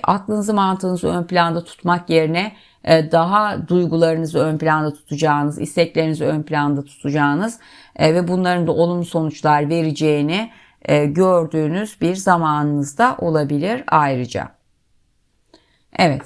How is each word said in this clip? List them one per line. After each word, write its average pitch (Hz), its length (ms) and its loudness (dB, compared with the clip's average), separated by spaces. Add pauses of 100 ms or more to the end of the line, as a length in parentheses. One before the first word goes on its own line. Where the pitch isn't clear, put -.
aklınızı, 208 500 -2
mantığınızı 190 540 0
ön 175 160 -2
planda 170 400 0
tutmak 175 460 -2
yerine, 165 420 2 (320)
e, 160 280 0
daha 185 560 0
duygularınızı 165 720 0
ön 156 180 0
planda 156 360 0
tutacağınız, 147 680 -2
isteklerinizi 160 640 -2
ön 151 180 -2
planda 147 420 -2
tutacağınız, 147 760 -2 (360)
e, 156 180 4
ve 170 140 2
bunların 180 400 0
da 165 40 0
olumlu 170 340 0
sonuçlar 147 640 0
vereceğini, 160 800 0 (320)
e, 147 240 2
gördüğünüz 170 960 0
bir 175 140 0
zamanınızda 156 1040 0
olabilir 160 680 -2
ayrıca. 131 640 0 (1500)
Evet, 143 260 2